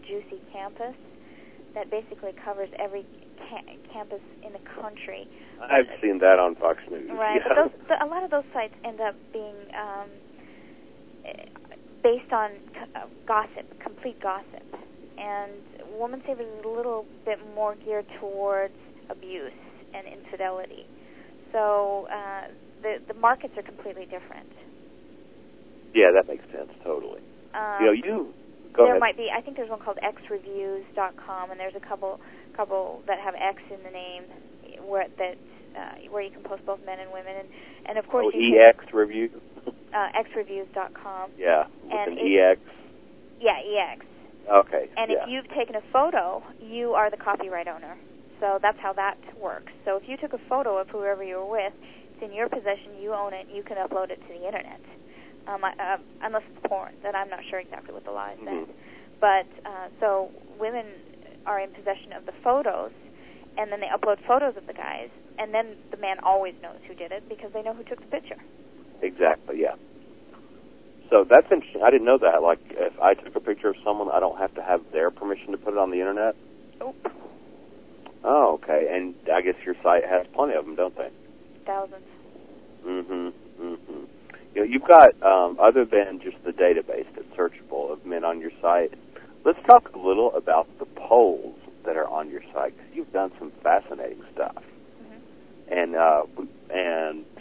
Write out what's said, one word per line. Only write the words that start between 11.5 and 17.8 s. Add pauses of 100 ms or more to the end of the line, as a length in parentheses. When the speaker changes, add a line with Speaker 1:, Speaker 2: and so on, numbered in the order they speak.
Speaker 1:
based
on (240)
c-,
uh, (200)
gossip,
complete
gossip. (540)
And (460)
Woman
Savers
is
a
little (180)
bit (160)
more (100)